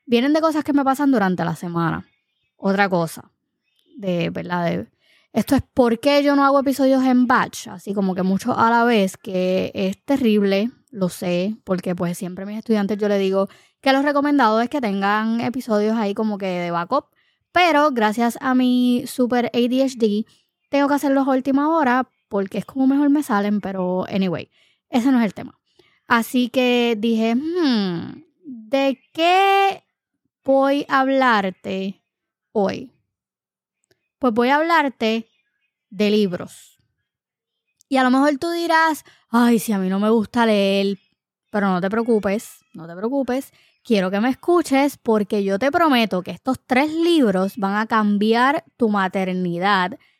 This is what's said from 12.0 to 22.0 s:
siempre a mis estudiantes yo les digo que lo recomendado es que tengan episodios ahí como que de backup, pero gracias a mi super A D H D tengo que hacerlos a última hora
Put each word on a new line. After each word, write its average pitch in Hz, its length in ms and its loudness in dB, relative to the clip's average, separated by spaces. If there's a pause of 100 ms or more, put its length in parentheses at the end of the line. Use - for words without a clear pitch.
siempre 180 280 -10
a - 20 -12
mis 208 120 -12
estudiantes 214 400 -2
yo 208 100 0
les 202 100 2
digo 196 300 0 (320)
que 269 120 0
lo 269 100 2
recomendado 277 580 2
es 240 80 -2
que 294 120 -6
tengan 214 600 -2
episodios 226 560 -2
ahí 202 180 -2
como 214 240 -4
que 196 80 -6
de 175 240 -4
backup, 170 360 -4 (440)
pero 302 400 4
gracias 233 500 0
a 262 140 -2
mi 247 540 2
super 247 380 0
A - 120 -4
D 247 240 2
H 269 160 -2
D 220 260 0 (440)
tengo 285 180 2
que 285 80 0
hacerlos 277 320 0
a 269 60 2
última 269 360 0
hora 262 400 0 (200)